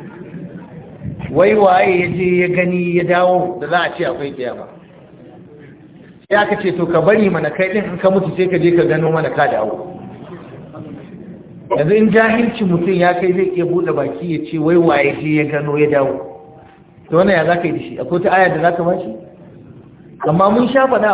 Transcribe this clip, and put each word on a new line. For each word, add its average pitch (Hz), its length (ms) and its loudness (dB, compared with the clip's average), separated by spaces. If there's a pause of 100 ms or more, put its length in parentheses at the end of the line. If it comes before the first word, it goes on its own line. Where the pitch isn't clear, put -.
(1300)
Wai 190 240 4
waye 190 460 4
ya 180 80 0
je 180 320 0
ya 180 80 2
gani 180 480 0
ya 175 80 2
dawo 180 560 2
da 147 80 -8
za 175 140 0
a 156 140 -2
ce 170 100 -4
akwai 139 280 -6
kiyama? 117 320 -10 (1600)
Sai 196 140 2
aka 202 180 -2
ce, 190 160 -2
"To 170 100 -2
ka 170 140 0
bari 196 300 4
mana 156 200 -2
kai 185 200 -2
ɗin 202 140 -2
in 175 140 -8
ka 190 120 2
mutu 190 260 0
sai 180 120 0
ka 175 100 0
je 170 160 4
ka 170 100 4
gano 156 280 0
mana 151 180 -2
ka 143 160 2
dawo." 107 400 -4 (1900)
Yanzu 156 180 2
in 220 160 6
jahilci 220 540 2
mutum 175 280 2
ya 175 220 2
kai 180 180 0
zai 185 220 0
iya 175 100 0
buɗe 165 300 0
baki 143 400 -4
ya 147 160 -4
ce 165 80 -4
wai 160 180 2
waye 143 460 4
je 151 140 -4
ya 147 80 2
gano 147 340 -2
ya 147 120 4
dawo. 139 380 0 (840)
To 151 60 0
wannan 190 200 4
ya 156 100 2
za 175 100 2
ka 175 100 -4
yi 151 60 -2
da 131 60 -4
shi? - 220 -10
Akwai 170 200 -2
wata 202 120 0
aya 185 220 4
da 156 80 -2
za 175 140 2
ka 175 80 -4
ba 180 160 0
shi? - 160 -10 (1120)
Amma 190 220 4
mun 247 180 2
sha 262 180 2
faɗa 214 280 0